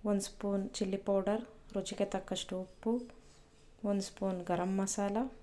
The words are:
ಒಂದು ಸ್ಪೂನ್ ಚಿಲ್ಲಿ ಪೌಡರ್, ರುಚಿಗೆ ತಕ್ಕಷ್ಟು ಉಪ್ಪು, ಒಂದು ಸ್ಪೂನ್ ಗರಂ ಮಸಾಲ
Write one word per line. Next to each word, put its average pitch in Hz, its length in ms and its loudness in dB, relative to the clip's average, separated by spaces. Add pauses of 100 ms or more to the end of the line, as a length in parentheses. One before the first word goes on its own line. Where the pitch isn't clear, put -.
(100)
ಒಂದು 196 160 4
ಸ್ಪೂನ್ 202 380 0 (140)
ಚಿಲ್ಲಿ 196 280 0
ಪೌಡರ್, 202 360 4 (340)
ರುಚಿಗೆ 196 380 0
ತಕ್ಕಷ್ಟು 185 500 -4
ಉಪ್ಪು, - 280 -2 (960)
ಒಂದು 196 180 2
ಸ್ಪೂನ್ 185 320 -2 (100)
ಗರಂ 180 300 2
ಮಸಾಲ 196 360 0 (260)